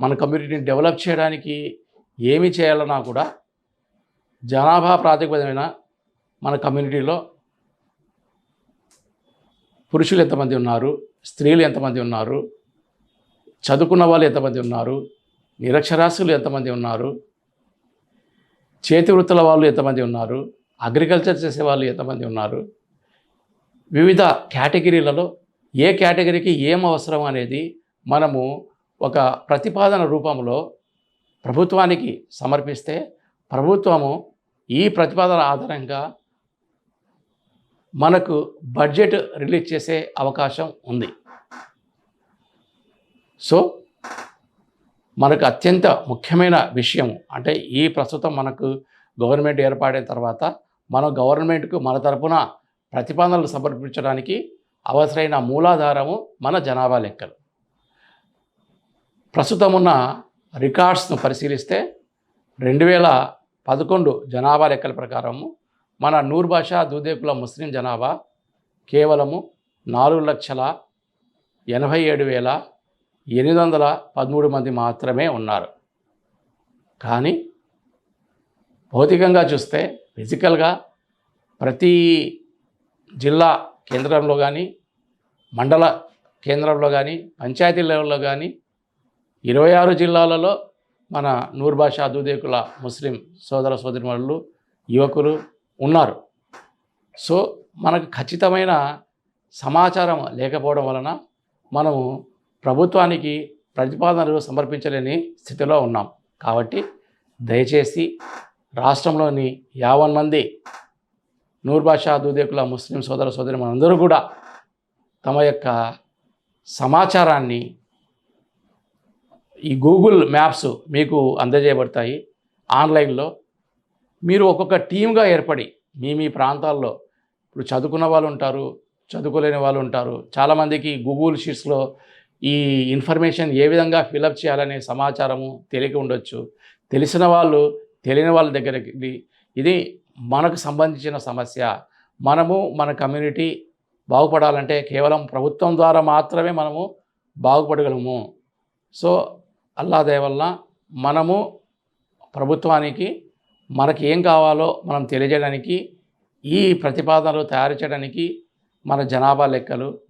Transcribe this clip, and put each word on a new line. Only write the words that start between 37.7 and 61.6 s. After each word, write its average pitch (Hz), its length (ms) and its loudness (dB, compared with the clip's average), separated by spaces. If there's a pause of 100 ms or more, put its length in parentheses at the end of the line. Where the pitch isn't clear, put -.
మనకు 156 580 2 (100)
బడ్జెట్ 147 520 2 (220)
రిలీజ్ 160 360 -2
చేసే 160 440 -6
అవకాశం 139 560 -4 (120)
ఉంది. 120 240 -6 (2250)
So, 165 160 2 (1600)
మనకు 139 280 4
అత్యంత 180 420 2
ముఖ్యమైన 165 840 2
విషయం 120 460 -2 (120)
అంటే 131 220 -4
ఈ 151 340 -2
ప్రస్తుతం 156 480 -4
మనకు 135 320 -6 (540)
గవర్నమెంట్ 143 400 0
ఏర్పడిన 135 420 0
తర్వాత 120 400 -6 (480)
మనం 139 260 0
గవర్నమెంట్కు 151 640 0
మన 131 180 -2
తరపున 143 520 -2 (440)
ప్రతిపాదనలు 160 540 0
సమర్పించడానికి 135 1040 -6 (360)
అవసరమైన 147 500 0
మూలాధారము 147 880 0 (140)
మన 160 180 -2
జనాభా 127 400 0
లెక్కలు. 98 360 -10 (2000)
ప్రస్తుతం 185 380 2
ఉన్న 143 500 2 (340)
రికార్డ్స్ను 165 600 0
పరిశీలిస్తే 143 800 -4 (640)